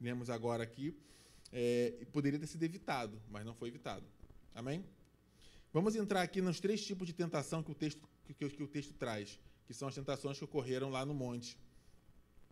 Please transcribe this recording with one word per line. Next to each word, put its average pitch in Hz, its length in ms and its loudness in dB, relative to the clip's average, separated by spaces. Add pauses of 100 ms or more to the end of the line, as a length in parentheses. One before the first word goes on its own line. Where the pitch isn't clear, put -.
lemos 120 280 -2
agora 117 340 2
aqui, 135 340 -4 (540)
é, 120 600 4
poderia 143 280 2
ter 151 80 -4
sido 165 160 -2
evitado, 131 640 0
mas 104 160 -6
não 117 80 -6
foi 120 160 -6
evitado. 110 360 -6 (500)
Amém? 139 280 -2 (920)
Vamos 208 220 6
entrar 202 260 4
aqui 185 180 2
nos 185 200 4
três 208 260 2
tipos 185 220 -2
de 165 60 -6
tentação 160 500 0
que 160 80 -6
o 143 40 -6
texto, - 320 -2 (180)
que, 143 80 -14
que, 143 140 -2
que 143 160 -4
o 139 40 -4
texto 143 260 -4
traz, 107 460 -2 (260)
que - 80 -12
são 139 140 -4
as 120 80 -4
tentações 139 420 -2
que - 60 -6
ocorreram 135 480 0
lá 131 120 0
no 147 120 0
monte. 123 420 -2 (960)